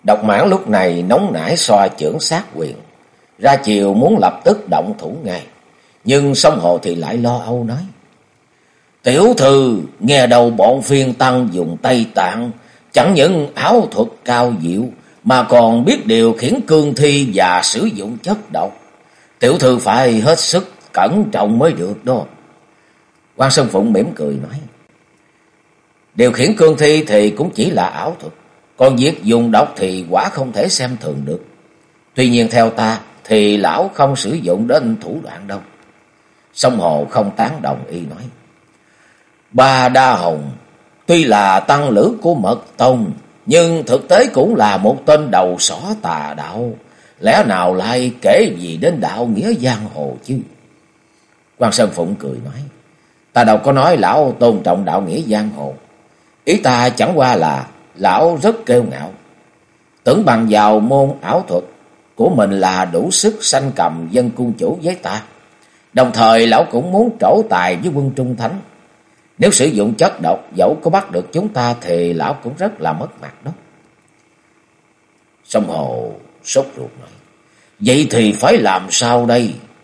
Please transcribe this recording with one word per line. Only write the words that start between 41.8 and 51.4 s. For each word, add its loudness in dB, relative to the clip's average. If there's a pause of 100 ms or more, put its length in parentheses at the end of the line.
lữ 2
của 0
Mật -2 (120)
Tông, 2 (340)
nhưng 2
thực -2
tế 4
cũng 0
là 2
một 0
tên 4
đầu 0
sỏ -4 (220)
tà -8
đạo, -10 (480)
lẽ 2
nào 0
lại -2 (100)
kể 4
gì -10
đến -2
đạo -4
nghĩa -2
giang -4 (100)
hồ -8
chứ?" -6 (1200)